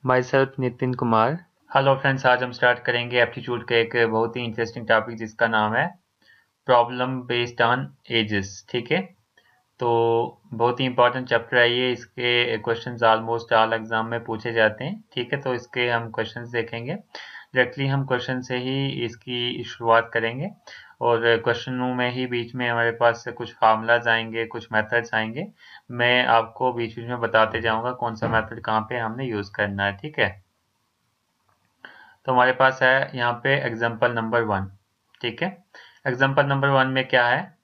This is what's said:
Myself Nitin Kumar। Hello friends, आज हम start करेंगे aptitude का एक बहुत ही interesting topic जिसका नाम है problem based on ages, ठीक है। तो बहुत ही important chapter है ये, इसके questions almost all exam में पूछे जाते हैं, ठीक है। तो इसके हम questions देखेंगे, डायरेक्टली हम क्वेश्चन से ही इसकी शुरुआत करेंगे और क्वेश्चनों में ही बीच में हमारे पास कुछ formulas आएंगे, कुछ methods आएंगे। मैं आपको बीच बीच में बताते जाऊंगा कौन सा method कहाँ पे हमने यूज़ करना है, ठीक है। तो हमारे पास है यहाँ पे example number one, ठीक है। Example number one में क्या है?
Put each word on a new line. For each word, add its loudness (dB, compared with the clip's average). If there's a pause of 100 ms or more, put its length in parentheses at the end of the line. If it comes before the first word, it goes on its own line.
Myself 2
Nitin -2
Kumar। 2 (340)
Hello 4
friends, 0
आज 4
हम -6
start 2
करेंगे 0
aptitude -4
का 2
एक 2 (160)
बहुत 0
ही -6
interesting -6
topic 0
जिसका -4
नाम 0
है 0 (800)
problem 2 (140)
based 0
on 0 (260)
ages, -2 (180)
ठीक -4
है। 0 (760)
तो -2 (640)
बहुत 0
ही 0
important 2
chapter 0
है 6
ये, 0
इसके -2
questions -4
almost 2
all 4
exam -2
में -6
पूछे -6
जाते 2
हैं, -8 (100)
ठीक -4
है। -6
तो -2
इसके -4
हम -2
questions -8
देखेंगे, -6 (640)
डायरेक्टली 0
हम 0
क्वेश्चन -2
से -6
ही -4 (180)
इसकी -8
शुरुआत 2
करेंगे -2 (520)
और 2 (220)
क्वेश्चनों -2
में 0
ही -4
बीच -4
में -2
हमारे 2
पास 2 (140)
कुछ -10
formulas 4
आएंगे, 0
कुछ -12
methods 0
आएंगे। -4 (460)
मैं 2
आपको 2
बीच -6
बीच -12
में -6
बताते 2
जाऊंगा -2
कौन -6
सा -4
method -2
कहाँ 0
पे -6
हमने -6
यूज़ -6
करना -2
है, 0
ठीक -12
है। 2 (2000)
तो 0
हमारे 6
पास 4
है 4
यहाँ 0 (100)
पे 2
example -2
number 0
one, -2 (500)
ठीक -6
है। -4 (560)
Example 2
number 2
one 4
में 0
क्या 4
है? 0 (100)